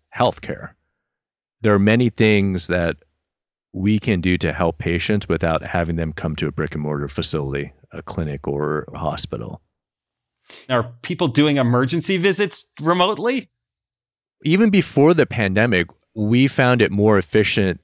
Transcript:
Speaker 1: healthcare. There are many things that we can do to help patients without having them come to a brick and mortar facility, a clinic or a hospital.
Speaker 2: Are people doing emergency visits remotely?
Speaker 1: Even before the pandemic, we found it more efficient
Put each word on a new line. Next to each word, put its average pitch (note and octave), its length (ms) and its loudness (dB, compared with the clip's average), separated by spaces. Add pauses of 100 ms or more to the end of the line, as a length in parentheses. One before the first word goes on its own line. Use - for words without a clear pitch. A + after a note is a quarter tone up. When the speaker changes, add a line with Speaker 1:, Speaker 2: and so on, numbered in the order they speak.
(160)
Speaker 1:
healthcare. - 540 -4 (880)
There G#2+ 140 4
are G2+ 60 6
many A2+ 300 2
things G2+ 580 2
that E2+ 280 -2 (760)
we G2+ 260 0
can G2+ 220 0
do F2+ 160 0
to D#2+ 160 -4
help E2 240 -2
patients E2+ 500 -4
without E2 340 0
having E2+ 360 -4
them D#2+ 160 -4
come D#2 240 -8
to D#2 100 -4
a D2 60 -8
brick D#2 200 -6
and D2+ 100 -8
mortar D2 260 -6
facility, C#2+ 640 -6 (180)
a D#2 100 -16
clinic D2 460 -8
or D2 460 -4
a C2+ 40 -14
hospital. - 640 -8 (1080)
Speaker 2:
Are A#2+ 220 0 (100)
people F3 260 -2
doing C#3+ 300 2
emergency C3+ 600 0
visits F#3+ 520 -2 (120)
remotely? G3 680 0 (920)
Speaker 1:
Even F#3+ 260 4
before E3+ 440 4
the D#3 120 2
pandemic, G2 600 0 (260)
we A#2 340 2
found B2 340 2
it G#2 100 2
more G2+ 260 4
efficient F#2+ 680 2